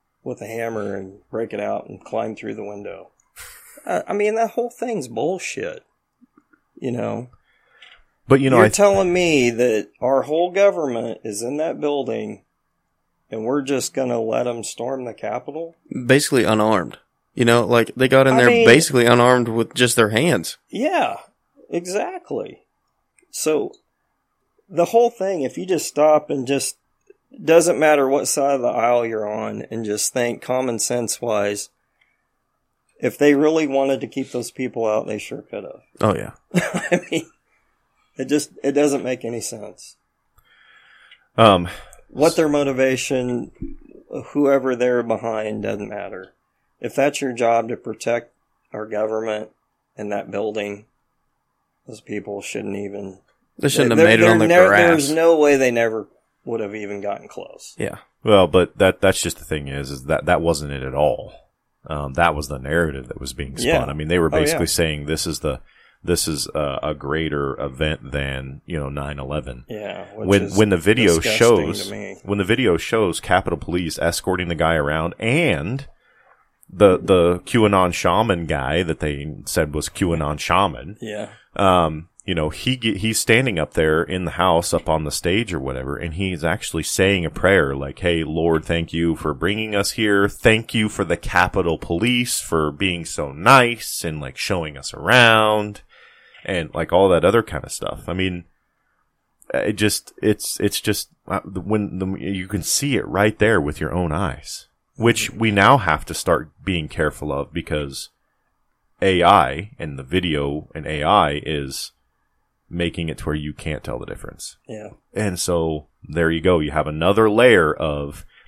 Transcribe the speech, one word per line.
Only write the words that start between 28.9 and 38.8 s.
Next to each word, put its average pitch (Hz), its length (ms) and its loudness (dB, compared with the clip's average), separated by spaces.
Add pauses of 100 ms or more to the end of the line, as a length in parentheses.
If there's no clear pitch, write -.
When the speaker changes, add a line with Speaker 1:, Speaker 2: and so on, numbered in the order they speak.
Speaker 1:
you're 110 260 -4
on, 107 300 -6 (100)
and 113 140 -6
just 104 260 -4
think 120 300 -4
common 127 360 -4
sense 120 440 -4
wise, 104 480 -4 (1300)
if - 180 -4
they 147 160 6
really 156 320 2
wanted 135 360 0
to 113 60 -8
keep 127 260 -8
those 120 180 -8
people 120 340 -6
out, 107 220 -2
they 107 100 -6
sure 113 240 -14
could 104 220 -14
have. - 180 -18 (200)
Speaker 3:
Oh, 104 120 2
yeah. - 200 -8 (100)
Speaker 1:
<laughs> - 100 -14
I - 460 -2 (100)
mean, - 220 -6 (840)
it 135 80 -8
just, 147 260 0 (100)
it 139 120 0
doesn't 139 320 2